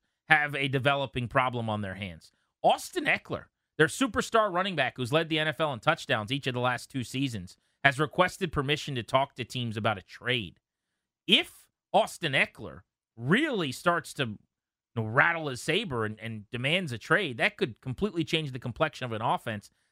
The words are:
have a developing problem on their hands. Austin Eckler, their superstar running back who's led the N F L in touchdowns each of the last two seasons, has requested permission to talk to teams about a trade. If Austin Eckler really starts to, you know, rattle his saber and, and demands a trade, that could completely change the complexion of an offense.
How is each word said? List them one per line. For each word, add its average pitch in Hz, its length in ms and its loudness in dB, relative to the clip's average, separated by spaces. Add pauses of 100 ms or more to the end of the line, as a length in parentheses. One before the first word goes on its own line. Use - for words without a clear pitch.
(300)
have 147 240 4
a 139 140 0
developing 131 600 0
problem 120 400 2
on 107 140 0
their 92 140 -8
hands. 90 360 -12 (300)
Austin 294 420 2
Eckler, 175 400 -2 (320)
their 151 120 6
superstar 220 600 2
running 185 240 0
back 131 220 0
who's 123 160 -4
led 160 160 2
the 156 100 0
N 156 100 2
F 151 120 -2
L 156 140 2
in 107 60 -10
touchdowns 123 520 0
each 139 140 -4
of 127 80 -2
the 123 60 -2
last 123 300 -2
two 127 140 -4
seasons, 117 540 -6 (260)
has 135 140 4
requested 175 540 0
permission 143 420 -2
to 120 80 -4
talk 135 320 0
to 123 100 -8
teams 117 320 -6
about 107 220 0
a 90 40 -16
trade. 117 580 -6 (680)
If - 400 2 (260)
Austin 180 400 0
Eckler 107 480 -2 (380)
really 185 520 0
starts 170 440 0
to, 139 100 -2
you 107 140 -8 (580)
know, 110 80 -2
rattle 156 440 2
his 123 120 -6
saber 151 460 -2
and, 107 140 -6
and 110 300 -10
demands 147 400 -2
a 120 60 -6
trade, 160 400 0
that 175 220 0
could 143 240 -2
completely 165 420 -2
change 156 260 -2
the 127 80 -10
complexion 131 460 -4
of 117 80 -4
an 107 80 -4
offense. 120 480 -2 (240)